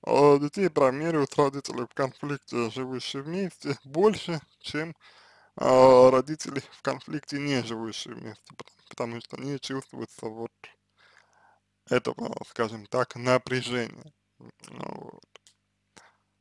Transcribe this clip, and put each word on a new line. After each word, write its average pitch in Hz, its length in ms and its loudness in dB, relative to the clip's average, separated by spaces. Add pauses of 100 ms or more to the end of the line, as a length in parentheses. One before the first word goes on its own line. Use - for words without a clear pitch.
А, 143 360 6
детей 170 300 -2
травмируют 147 680 0
родители 139 500 -2
в - 80 -20
конфликте, 127 760 -4
живущие 131 520 -8
вместе, 160 600 -6
больше, 170 560 0 (200)
чем, 160 340 -8 (600)
а, 131 540 8
родители 135 520 -2 (100)
в - 100 -20
конфликте, 143 560 -8
не 139 260 -2
живущие 113 500 -10
вместе, - 420 -18
пото-, - 160 -18 (160)
потому 117 320 -8
что - 160 -16
они 135 240 -8
чувствуются 131 680 -10
вот 113 260 -10 (1400)
этого, - 420 -4 (160)
скажем 110 380 -6
так, - 300 -4
напряжения. 123 960 -4 (260)
Ну - 760 -16
вот. - 220 -20 (1080)